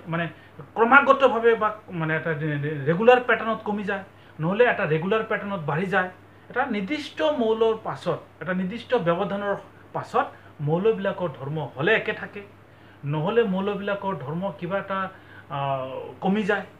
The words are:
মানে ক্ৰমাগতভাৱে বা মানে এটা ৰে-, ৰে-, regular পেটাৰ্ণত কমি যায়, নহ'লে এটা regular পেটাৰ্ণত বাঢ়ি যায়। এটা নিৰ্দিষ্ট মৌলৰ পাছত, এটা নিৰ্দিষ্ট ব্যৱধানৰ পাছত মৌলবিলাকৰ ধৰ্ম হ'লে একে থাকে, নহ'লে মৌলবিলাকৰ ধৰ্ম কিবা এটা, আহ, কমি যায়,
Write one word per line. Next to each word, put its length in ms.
মানে 220
ক্ৰমাগতভাৱে 800
বা 240
মানে 260
এটা 160
ৰে-, 300
ৰে-, 240
regular 340
পেটাৰ্ণত 440
কমি 200
যায়, 200
নহ'লে 240
এটা 220
regular 360
পেটাৰ্ণত 380
বাঢ়ি 260
যায়। 240
এটা 160
নিৰ্দিষ্ট 560
মৌলৰ 640
পাছত, 340
এটা 120
নিৰ্দিষ্ট 420
ব্যৱধানৰ 640
পাছত 340
মৌলবিলাকৰ 680
ধৰ্ম 480
হ'লে 180
একে 180
থাকে, 300
নহ'লে 400
মৌলবিলাকৰ 720
ধৰ্ম 420
কিবা 200
এটা, 320
আহ, 400
কমি 220
যায়, 240